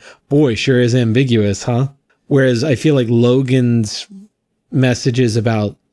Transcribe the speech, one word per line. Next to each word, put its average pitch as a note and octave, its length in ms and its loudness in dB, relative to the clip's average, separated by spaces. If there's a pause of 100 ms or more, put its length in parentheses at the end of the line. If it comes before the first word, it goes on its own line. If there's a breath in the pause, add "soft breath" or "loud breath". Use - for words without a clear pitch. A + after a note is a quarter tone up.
(280 loud breath)
"Boy, C#3+ 260 2
sure B2 260 0
is A#2+ 140 0
ambiguous, A2+ 680 0
huh?" B2+ 260 -2 (380)
Whereas C3 380 0
I D3+ 100 0
feel D3+ 200 0
like B2+ 140 0
Logan's A#2+ 1000 0 (640)
messages B2+ 680 0
about A2 400 -2 (160)